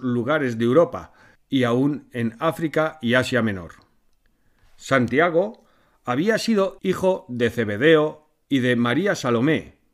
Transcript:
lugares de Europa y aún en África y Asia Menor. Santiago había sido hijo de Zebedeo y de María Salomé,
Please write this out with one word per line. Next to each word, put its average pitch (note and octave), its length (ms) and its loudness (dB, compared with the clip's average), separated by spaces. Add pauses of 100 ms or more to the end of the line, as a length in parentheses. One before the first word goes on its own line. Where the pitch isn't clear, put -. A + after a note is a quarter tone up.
lugares B2 560 -2
de A2+ 80 -2
Europa B2+ 480 2 (340)
y C3 160 0
aún B2+ 480 0
en A#2 280 -4
África D#3 640 -2
y A#2 120 0
Asia B2 280 2
Menor. F#2+ 300 -4 (1040)
Santiago D#3 880 0 (400)
había F3 340 -2
sido G3 440 -2
hijo F#3 480 -2
de A#2+ 200 0
Zebedeo C#3 800 2 (220)
y C#3 100 2
de B2 160 2
María C3+ 400 0
Salomé, B2 640 -2 (160)